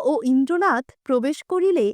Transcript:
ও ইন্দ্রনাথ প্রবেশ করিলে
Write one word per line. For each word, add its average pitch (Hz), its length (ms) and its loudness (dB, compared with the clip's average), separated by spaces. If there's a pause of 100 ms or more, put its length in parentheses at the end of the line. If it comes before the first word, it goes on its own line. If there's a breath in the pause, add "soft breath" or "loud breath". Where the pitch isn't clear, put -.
ও 285 80 2 (100)
ইন্দ্রনাথ 269 640 0 (180)
প্রবেশ 262 400 -2
করিলে 359 500 0